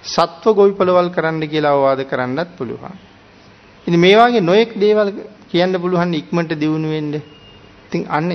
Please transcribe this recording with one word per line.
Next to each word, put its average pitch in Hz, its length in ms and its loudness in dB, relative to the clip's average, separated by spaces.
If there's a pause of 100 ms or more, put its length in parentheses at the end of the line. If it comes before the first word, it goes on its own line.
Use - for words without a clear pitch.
සත්ව - 480 0
ගොවිපළවල් 190 580 2
කරන්න 160 320 -4
කියලා 151 300 0
අවවාද 135 300 2
කරන්නත් 135 500 -4
පුළුවන්. - 440 -12 (880)
ඉතින් 170 140 2
මේ 190 160 6
වාගේ 240 240 4
නොයෙක් 208 340 2
දේවල් 208 340 2 (380)
කියන්න 180 280 0
පුළුවන් 175 400 -2
ඉක්මනට 165 400 -4
දියුණු 156 360 -2
වෙන්න. 151 240 -6 (680)
ඉතින් - 240 -8
අන්න 165 280 -2